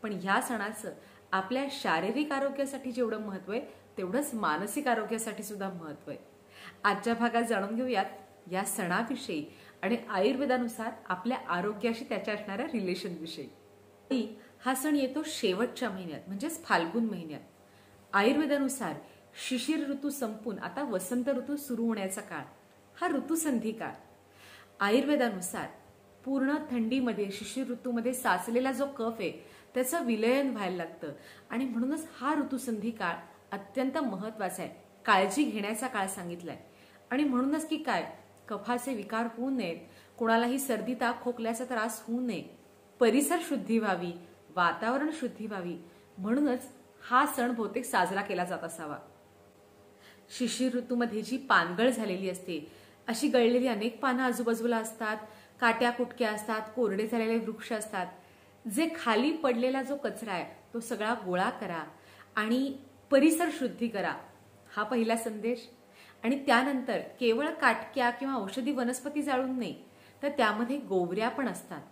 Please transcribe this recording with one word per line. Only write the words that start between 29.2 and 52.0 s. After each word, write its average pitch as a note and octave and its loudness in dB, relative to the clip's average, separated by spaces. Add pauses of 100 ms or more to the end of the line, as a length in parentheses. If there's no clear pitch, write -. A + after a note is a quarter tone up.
त्याचं B3+ 0
विलयन A#3+ 4
व्हायला G3+ -2
लागतं E3 -6 (380)
आणि B3 0
म्हणूनच B3+ -2 (140)
हा C#4 0
ऋतुसंधी A#3 -2
काळ F3+ -2 (360)
अत्यंत C4 -2
महत्त्वाचा G3+ -4
आहे, - -8 (340)
काळजी G3 6
घेण्याचा A3 -2
काळ G3+ -2
सांगितलाय. F3 -8 (540)
आणि C4+ 4
म्हणूनच C#4 2
की D#4 -2
काय, G3+ 0 (440)
कफाचे A#3+ -2
विकार A3 -2 (100)
होऊ B3 -2
नयेत, G3+ -2 (400)
कोणालाही A#3+ 4
सर्दी, B3 0
ताप, B3 0
खोकल्याचा A#3 -2
त्रास A#3 -2
होऊ A#3 -2
नये, A3 -2 (560)
परिसर C#4 6
शुद्धी A3+ 2
व्हावी, F3+ 0 (440)
वातावरण A3 2
शुद्धी A#3 -6
व्हावी, F3 -6 (400)
म्हणूनच B3 2 (420)
हा C4 6
सण B3 0
बहुतेक A#3 -2
साजरा G3+ 2
केला F#3 0
जात F3+ -4
असावा. D#3 -8 (1400)
शिशिर B3 0
ऋतूमध्ये A#3+ 0
जी A#3+ -4
पानगळ F#3 4
झालेली G3 0